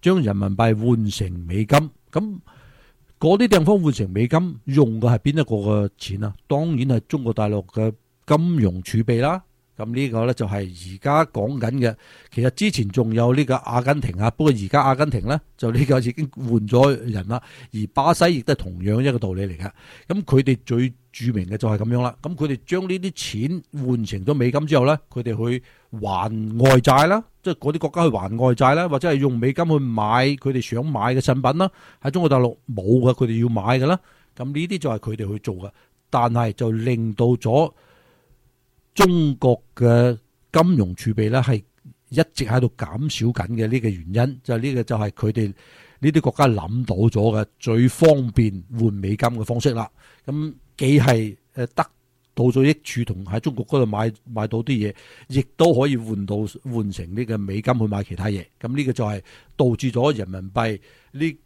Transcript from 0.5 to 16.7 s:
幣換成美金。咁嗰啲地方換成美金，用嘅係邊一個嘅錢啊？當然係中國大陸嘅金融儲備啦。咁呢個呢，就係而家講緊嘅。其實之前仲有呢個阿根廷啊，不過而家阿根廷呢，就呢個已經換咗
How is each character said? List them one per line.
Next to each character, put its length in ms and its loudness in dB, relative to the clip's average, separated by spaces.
幣 220 4
換 320 2
成 220 -6
美 200 -2
金。 240 2
咁 280 -4
嗰 160 4
啲 120 2
地 180 4
方 160 4
換 100 2
成 200 -2
美 160 0
金， 280 0
用 360 2
嘅 160 2
係 20 0
邊 120 0
一 120 0
個 120 -2
嘅 100 -2
錢 260 -8
啊？ 120 -6
當 300 -2
然 100 0
係 220 2
中 140 -4
國 100 -2
大 160 0
陸 160 -2
嘅 260 -2
金 300 2
融 240 0
儲 220 -2
備 160 0
啦。 240 -2
咁 180 -10
呢 160 -2
個 160 -2
呢， 80 0
就 140 -4
係 80 -4
而 420 -10
家 280 2
講 340 -4
緊 200 -2
嘅。 160 0
其 100 -4
實 140 2
之 160 0
前 180 -2
仲 240 0
有 220 2
呢 100 2
個 120 0
阿 220 -2
根 220 0
廷 180 -6
啊， 120 2
不 140 -4
過 60 6
而 160 -2
家 140 2
阿 140 2
根 120 0
廷 200 -4
呢， 120 -2
就 160 -4
呢 140 2
個 140 4
已 120 -2
經 240 -6
換 320 -2
咗 300 4